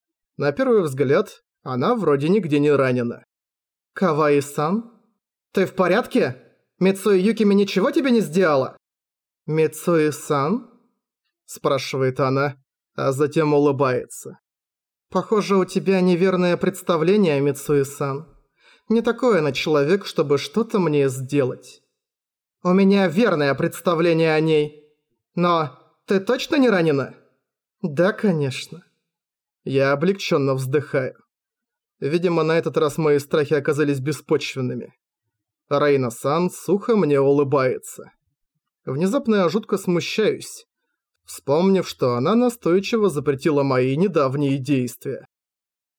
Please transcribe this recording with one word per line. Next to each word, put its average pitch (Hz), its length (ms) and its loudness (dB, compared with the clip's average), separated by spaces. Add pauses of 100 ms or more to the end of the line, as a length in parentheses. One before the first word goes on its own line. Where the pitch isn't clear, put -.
(360)
На 143 160 -2
первый 233 320 0
взгляд, 143 580 -2 (220)
она 139 320 -2
вроде 151 320 0
нигде 165 320 0
не 147 120 2
ранена. 127 520 0 (720)
«Каваи 147 480 2
Сан? 165 500 -4 (640)
Ты 190 120 0
в 190 80 -10
порядке? 185 680 0 (380)
Мицуи 190 400 2
Юкими 202 340 2
ничего 202 380 2
тебе 269 200 0
не 233 100 4
сделала?» 151 560 0 (680)
«Мицуи 156 680 0
Сан?» 147 580 -4 (760)
спрашивает 131 760 -2
она, 135 380 -2 (380)
а 135 160 -2
затем 147 420 0
улыбается. 135 840 0 (680)
«Похоже, 190 480 0
у 185 80 2
тебя 185 340 0
неверное 180 580 2
представление 170 800 0
о 139 40 0
Мицуи 143 440 0
Сан. 139 440 -8 (600)
Не 226 140 2
такой 233 380 0
она 151 120 0
человек, 156 540 0
чтобы 143 320 0
что-то 226 420 -2
мне 147 300 2
сделать». 131 720 -4 (800)
«У 180 100 -2
меня 196 360 4
верное 156 480 2
представление 165 800 0
о 156 60 2
ней. 151 440 0 (500)
Но 170 460 -2 (260)
ты 196 140 0
точно 254 380 -2
не 254 120 4
ранена?» 160 460 0 (680)
«Да, 170 320 0
конечно». 160 720 -4 (800)
Я 135 300 0
облегченно 156 600 0
вздыхаю. 131 600 -4 (840)
Видимо, 165 440 0
на 160 140 2
этот 165 200 -2
раз 156 200 0
мои 151 200 2
страхи 147 380 0
оказались 143 440 0
беспочвенными. 131 920 -4 (760)
Рейна 143 420 2
Сан 160 400 -2
сухо 202 440 -2
мне 147 240 2
улыбается. 139 920 0 (760)
Внезапно 202 500 0
я 185 140 2
жутко 185 280 -2
смущаюсь, - 880 -2 (640)
вспомнив, 180 580 0
что 123 280 -2
она 143 200 0
настойчиво 214 760 0
запретила 143 520 0
мои 131 340 0
недавние 147 600 0
действия. 131 720 -4 (720)